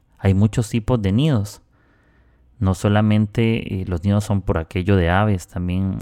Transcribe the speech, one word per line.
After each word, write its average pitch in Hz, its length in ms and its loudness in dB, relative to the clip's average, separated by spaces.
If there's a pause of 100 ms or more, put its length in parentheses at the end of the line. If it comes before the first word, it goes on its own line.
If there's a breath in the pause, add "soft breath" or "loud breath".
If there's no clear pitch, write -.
(180)
hay 98 140 2
muchos 107 380 2
tipos 117 320 0
de 95 100 0
nidos. 117 480 0 (1000 soft breath)
No 95 140 2
solamente, 107 1080 0
eh, 92 60 -8
los 87 180 -4
nidos 101 200 2
son 101 180 -2
por 90 160 -2
aquello 90 360 -2
de 90 140 4
aves, 95 400 0
también 90 540 -4